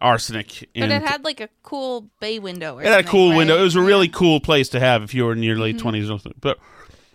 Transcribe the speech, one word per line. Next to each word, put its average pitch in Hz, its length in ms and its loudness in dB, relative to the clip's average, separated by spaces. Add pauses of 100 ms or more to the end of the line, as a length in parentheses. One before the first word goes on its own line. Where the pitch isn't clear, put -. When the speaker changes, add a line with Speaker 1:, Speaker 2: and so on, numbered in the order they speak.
Speaker 1:
arsenic. 113 760 -4
Speaker 2:
But - 80 -6
Speaker 1:
And - 80 -2
Speaker 2:
it 285 120 -2
had, 285 200 -6
like, 302 160 -8
a 220 80 -12 (160)
cool 254 460 -10 (100)
bay 220 200 -8
window 175 380 -12
or - 40 -14
Speaker 1:
It - 60 -6
had 220 60 6
a - 40 6
Speaker 2:
something, 175 140 0
Speaker 1:
cool 185 180 6
Speaker 2:
right? 160 80 4
Speaker 1:
window. 160 200 4
It 185 40 2
was 180 160 2
a 180 40 4
really 190 260 4
Speaker 2:
Yeah. - 60 -10
Speaker 1:
cool 160 280 2
place 143 280 0
to 127 120 -4
have 123 220 2
if 104 100 -12
you 123 120 0
were 117 80 0
in 113 100 -4
your 110 140 0
late 110 200 -2
Speaker 2:
Mm-hmm. 113 60 -10
Speaker 1:
twenties 107 260 -2
or 104 100 -6
something. - 220 -18
But, 143 160 -4 (580)